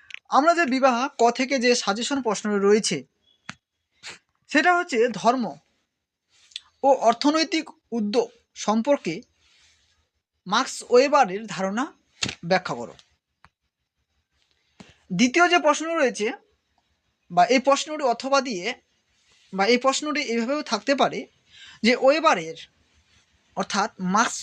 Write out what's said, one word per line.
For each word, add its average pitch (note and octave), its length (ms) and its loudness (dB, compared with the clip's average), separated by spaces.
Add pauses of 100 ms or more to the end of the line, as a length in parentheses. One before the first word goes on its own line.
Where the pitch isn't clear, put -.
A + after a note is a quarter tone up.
(380)
আমরা D#4 200 4
যে E4+ 60 0 (120)
বিভাগ B3+ 220 2 (240)
ক - 20 6 (160)
থেকে C4 240 -2
যে B3 80 4 (120)
সাজেশন A#3+ 340 -4 (100)
প্রশ্ন G#3 180 -4 (220)
রয়েছে, G#3 300 2 (1500)
সেটা E4+ 260 2
হচ্ছে F4 220 -2 (200)
ধর্ম A#3+ 260 0 (1400)
ও - 20 6 (200)
অর্থনৈতিক D#4 560 0 (340)
উদ্যোগ G#3 280 0 (380)
সম্পর্কে A3 480 0 (1300)
মার্কস A#3 300 -2 (140)
ওয়েবারের B3 500 4 (120)
ধারণা G3 300 -4 (640)
ব্যাখ্যা F3+ 300 0
করো। G#2+ 160 -14 (2250)
দ্বিতীয় B3+ 340 4
যে F4 120 4
প্রশ্ন D4 200 2 (140)
রয়েছে, A#3+ 280 0 (1080)
বা F3 80 6 (100)
এই C4 140 4
প্রশ্নটি D4 360 0 (100)
অথবা C4+ 340 0
দিয়ে, F#3 180 -8 (920)
বা G3 60 0 (100)
এই A#3+ 100 2
প্রশ্নটি C#4+ 380 -2 (100)
এইভাবেও A#3 300 -2 (100)
থাকতে A#3 300 -2
পারে F#3 180 0 (680)
যে B3 80 6 (100)
ওয়েবারের, C4 540 2 (1000)
অর্থাৎ G3+ 320 -4 (240)
মার্কস A3+ 300 0